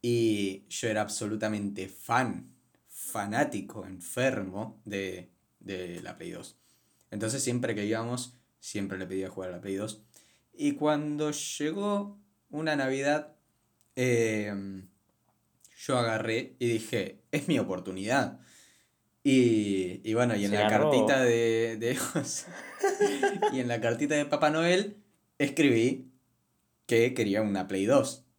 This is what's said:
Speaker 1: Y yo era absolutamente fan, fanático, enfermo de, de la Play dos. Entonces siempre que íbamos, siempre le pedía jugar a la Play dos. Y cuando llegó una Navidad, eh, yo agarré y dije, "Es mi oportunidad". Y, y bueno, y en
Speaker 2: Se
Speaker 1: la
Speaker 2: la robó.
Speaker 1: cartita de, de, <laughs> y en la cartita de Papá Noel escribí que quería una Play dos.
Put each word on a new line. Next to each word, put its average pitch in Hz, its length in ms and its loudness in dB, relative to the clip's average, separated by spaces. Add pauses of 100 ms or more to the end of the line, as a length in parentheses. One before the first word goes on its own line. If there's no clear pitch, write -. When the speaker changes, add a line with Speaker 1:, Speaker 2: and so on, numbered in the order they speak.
Speaker 1:
Y 107 640 2
yo - 200 -6
era 107 140 0
absolutamente 104 840 -4
fan, 120 680 -2 (340)
fanático, 107 960 -4
enfermo 104 960 -4
de, 95 460 -6 (300)
de 90 420 -10
la - 160 -12
Play 87 140 -12
dos. - 260 -16 (520)
Entonces 113 320 -4
siempre 120 320 -2
que 101 120 -2
íbamos, 117 500 -4 (240)
siempre 98 380 -6
le 92 80 -8
pedía 95 240 -6
jugar 92 200 -8
a 87 60 -10
la 87 60 -12
Play 98 140 -4
dos. 107 260 -6 (500)
Y 143 200 0
cuando 151 580 0
llegó 202 880 -4 (320)
una 156 260 -2
Navidad, 139 580 0 (600)
eh, 113 560 2 (1200)
yo 131 220 0
agarré 113 640 0
y 120 80 2
dije, 110 520 -2 (120)
"Es 147 160 -2
mi 143 100 2
oportunidad". 98 800 -2 (840)
Y, 107 840 4
y 110 60 0
bueno, 120 220 2
y 101 80 2
en 101 60 2
Speaker 2:
Se 101 60 2
Speaker 1:
la 104 120 4
Speaker 2:
la 107 100 4
robó. 151 120 4
Speaker 1:
cartita 131 320 4
de, 113 560 2
de, 120 200 -2
<laughs> - 1500 -2
y 131 80 -2
en 123 80 -2
la 117 120 0
cartita 120 340 0
de 147 120 2
Papá 151 240 2
Noel 175 520 2 (360)
escribí 135 760 2 (720)
que 120 280 4
quería 107 280 2
una 98 260 -2
Play 95 180 0
dos. - 380 2 (140)